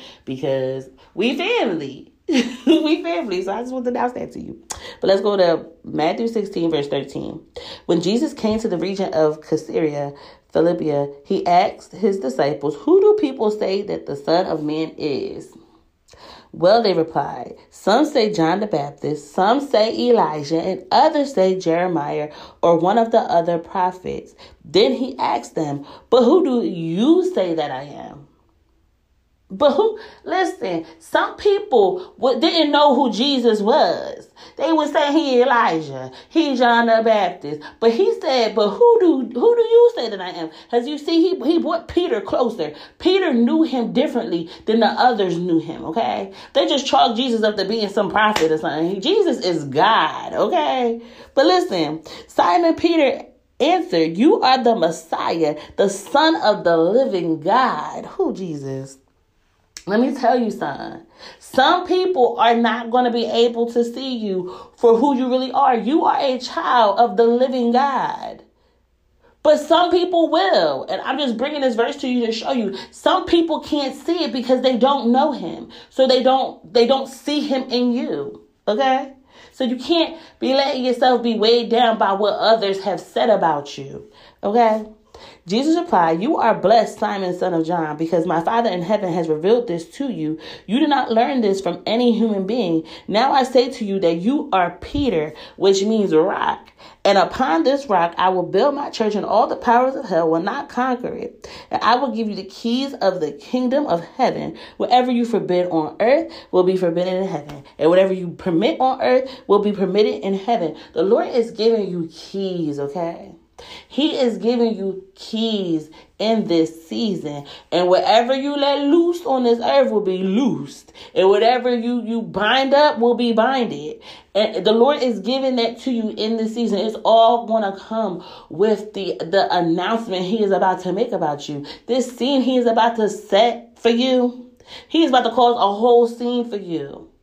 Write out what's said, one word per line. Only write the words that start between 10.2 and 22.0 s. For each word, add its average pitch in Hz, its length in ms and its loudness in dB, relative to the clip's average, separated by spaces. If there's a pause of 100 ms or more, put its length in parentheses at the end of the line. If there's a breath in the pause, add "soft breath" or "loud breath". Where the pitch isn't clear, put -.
Philippia, 160 580 0 (140)
he - 220 -2
asked 180 440 0
his 196 280 -2
disciples, 143 560 -4
"Who 370 260 4
do 415 180 6
people 254 300 -2
say 202 320 -2
that 175 240 -8
the 143 100 -8
Son 165 300 0
of 156 180 -6
Man 156 340 -4
is?" - 540 -6 (1000 loud breath)
"Well," 196 320 4
they 196 100 2
replied, - 600 -4 (160 soft breath)
"some 240 340 2
say 226 260 0
John 165 280 0
the 214 80 -4
Baptist, 143 680 -6
some 214 260 2
say 226 380 0
Elijah, 165 640 0
and 185 300 -6
others 285 420 2
say 190 240 2
Jeremiah 160 760 -2 (300 loud breath)